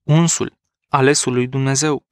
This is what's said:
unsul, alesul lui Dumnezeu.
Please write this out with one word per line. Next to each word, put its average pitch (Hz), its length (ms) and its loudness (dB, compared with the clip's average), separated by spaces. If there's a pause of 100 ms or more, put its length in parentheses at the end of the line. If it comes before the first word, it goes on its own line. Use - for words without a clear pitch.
unsul, 156 540 0 (320)
alesul 135 440 0
lui 123 140 -2
Dumnezeu. 135 640 -2